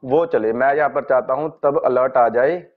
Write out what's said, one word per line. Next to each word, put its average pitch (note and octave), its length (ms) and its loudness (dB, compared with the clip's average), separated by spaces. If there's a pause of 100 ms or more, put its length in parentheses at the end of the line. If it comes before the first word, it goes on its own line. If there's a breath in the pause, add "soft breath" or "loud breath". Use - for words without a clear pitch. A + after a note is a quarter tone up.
वो D3 220 2
चले। A2+ 260 0
मैं C3 220 0
यहां D3 160 0
पर C3 120 -4
चाहता B2+ 320 0
हूं D3+ 140 -4 (140)
तब C#3+ 220 0
alert C3 320 0
आ A#2+ 120 4
जाए C3 300 0 (180)